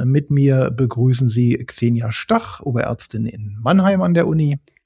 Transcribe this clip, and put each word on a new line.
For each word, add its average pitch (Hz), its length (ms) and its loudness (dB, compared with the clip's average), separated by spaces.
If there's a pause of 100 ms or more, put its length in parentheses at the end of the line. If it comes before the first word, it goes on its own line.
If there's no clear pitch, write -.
(100)
mit 143 200 0
mir 135 400 2
begrüßen 127 560 0
Sie 120 300 2
Xenia 117 560 -2
Stach, - 480 -4
Oberärztin 117 640 -4
in 104 380 -10
Mannheim 185 400 2
an 175 100 0
der 170 140 2
Uni. 151 320 0 (260)